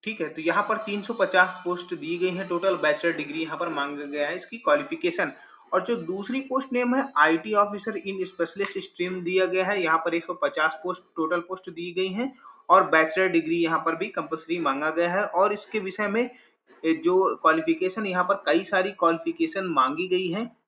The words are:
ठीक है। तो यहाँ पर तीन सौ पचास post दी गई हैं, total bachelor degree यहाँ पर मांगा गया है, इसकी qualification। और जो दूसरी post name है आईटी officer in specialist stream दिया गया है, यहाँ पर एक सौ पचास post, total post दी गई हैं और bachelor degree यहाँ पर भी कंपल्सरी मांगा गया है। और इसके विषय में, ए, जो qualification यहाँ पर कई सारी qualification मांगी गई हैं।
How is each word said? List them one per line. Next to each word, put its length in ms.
ठीक 160
है। 80
तो 140
यहाँ 200
पर 140
तीन 260
सौ 120
पचास 500
post 300
दी 240
गई 120
हैं, 180
total 280
bachelor 360
degree 300
यहाँ 160
पर 100
मांगा 360
गया 240
है, 80
इसकी 220
qualification। 720
और 100
जो 140
दूसरी 440
post 320
name 220
है 220
आईटी 360
officer 400
in 240
specialist 560
stream 500
दिया 220
गया 200
है, 180
यहाँ 160
पर 160
एक 100
सौ 100
पचास 500
post, 180
total 240
post 300
दी 220
गई 160
हैं 300
और 200
bachelor 380
degree 280
यहाँ 220
पर 180
भी 100
कंपल्सरी 520
मांगा 320
गया 200
है। 140
और 280
इसके 280
विषय 280
में, 220
ए, 100
जो 420
qualification 680
यहाँ 180
पर 220
कई 180
सारी 260
qualification 760
मांगी 440
गई 200
हैं। 280